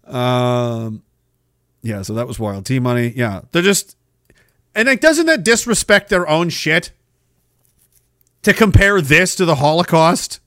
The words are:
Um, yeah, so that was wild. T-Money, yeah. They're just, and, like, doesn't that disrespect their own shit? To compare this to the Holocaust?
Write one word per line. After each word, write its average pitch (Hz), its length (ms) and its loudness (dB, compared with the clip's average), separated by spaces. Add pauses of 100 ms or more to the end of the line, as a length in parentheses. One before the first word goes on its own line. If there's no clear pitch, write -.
Um, 123 960 -4 (800)
yeah, 104 200 -8
so 107 120 -10
that 120 120 -6
was 107 140 -12
wild. 98 260 -8
T-Money, 123 480 -2
yeah. 113 280 -6 (100)
They're 170 100 0
just, 190 340 -2 (800)
and, 226 80 2
like, 262 140 2
doesn't 320 260 4
that 311 160 0
disrespect 220 680 0
their 175 200 0
own 165 220 0
shit? - 420 -4 (1500)
To 196 120 2
compare 202 460 4
this 160 340 2
to 185 100 0
the 160 120 2
Holocaust? 160 920 0